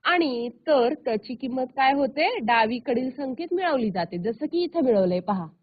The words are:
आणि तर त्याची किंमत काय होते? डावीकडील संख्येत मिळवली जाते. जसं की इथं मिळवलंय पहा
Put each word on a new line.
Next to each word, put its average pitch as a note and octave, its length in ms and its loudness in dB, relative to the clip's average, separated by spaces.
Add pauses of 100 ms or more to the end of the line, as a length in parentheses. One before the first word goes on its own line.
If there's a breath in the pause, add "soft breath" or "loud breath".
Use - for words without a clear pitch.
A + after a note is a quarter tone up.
आणि C4+ 440 2
तर C4+ 460 2
त्याची A#3 400 -4
किंमत B3+ 320 -4 (100)
काय C4+ 160 4
होते? D#4 460 0
डावीकडील A#3+ 720 0
संख्येत C#4+ 440 -6
मिळवली D4 360 0
जाते. F3 280 -4
जसं A3+ 280 -4
की E4 120 -2
इथं E4+ 240 -2
मिळवलंय F#3+ 380 2
पहा F#3 260 -4 (160)